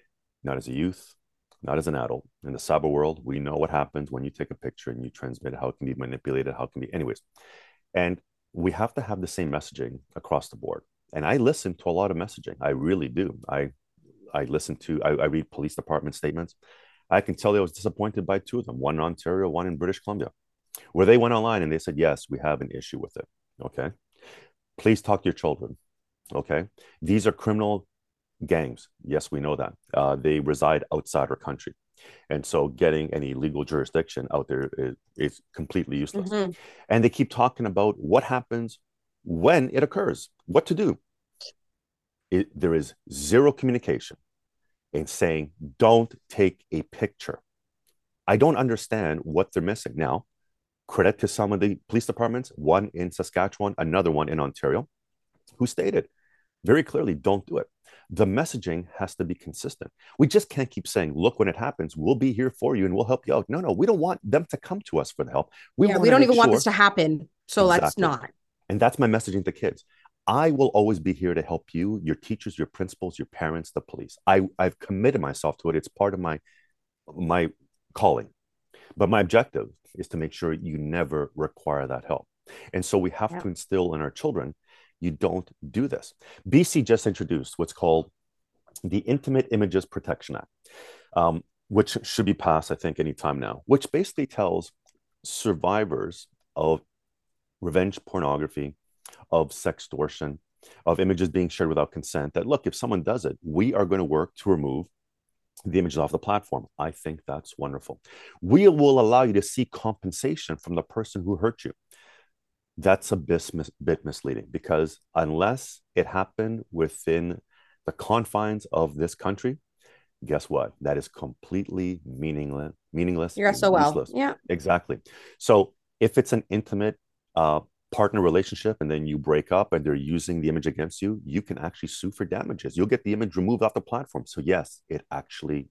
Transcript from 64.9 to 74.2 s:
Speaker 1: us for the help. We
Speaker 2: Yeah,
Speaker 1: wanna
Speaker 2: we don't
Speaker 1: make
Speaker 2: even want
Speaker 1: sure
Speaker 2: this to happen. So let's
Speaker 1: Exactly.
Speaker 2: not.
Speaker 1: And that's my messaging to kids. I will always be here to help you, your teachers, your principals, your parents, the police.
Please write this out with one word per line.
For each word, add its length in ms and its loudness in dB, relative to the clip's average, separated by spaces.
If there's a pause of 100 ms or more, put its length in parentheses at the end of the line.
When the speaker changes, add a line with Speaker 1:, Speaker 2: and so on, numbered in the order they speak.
Speaker 1:
us 140 0
for 140 -4
the 60 -14
help. 200 -2 (260)
We 80 6
Speaker 2:
Yeah, 80 6
Speaker 1:
wanna 80 2
Speaker 2:
we 80 8
don't 120 10
Speaker 1:
make 80 8
Speaker 2:
even 80 6
want 120 8
Speaker 1:
sure 60 6
Speaker 2:
this 80 4
to 80 2
happen. 580 4 (180)
So 180 4
let's 320 4
Speaker 1:
Exactly. 40 2
Speaker 2:
not. 300 0 (380)
Speaker 1:
And 100 0
that's 180 4
my 100 6
messaging 360 2
to 80 -2
kids. 320 -4 (420)
I 260 4
will 180 4
always 320 4
be 100 0
here 220 0
to 80 0
help 320 -6
you, 320 -2
your 100 0
teachers, 420 -8
your 100 -2
principals, 520 -8
your 60 -8
parents, 460 -6
the 100 -6
police. 440 -14